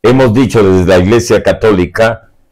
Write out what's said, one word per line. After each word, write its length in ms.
hemos 300
dicho 300
desde 240
la 100
Iglesia 460
Católica 880